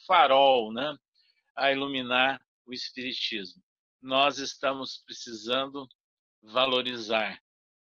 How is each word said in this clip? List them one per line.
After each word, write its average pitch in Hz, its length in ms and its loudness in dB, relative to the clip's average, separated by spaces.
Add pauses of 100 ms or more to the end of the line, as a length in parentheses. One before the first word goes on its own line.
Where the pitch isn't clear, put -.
farol, 135 640 6
né, 139 240 -6 (600)
a 135 140 2
iluminar 131 680 0 (260)
o 120 60 -18
espiritismo. 117 880 -10 (400)
Nós 135 360 0
estamos 135 680 -6
precisando 127 800 -8 (560)
valorizar 113 960 -2 (520)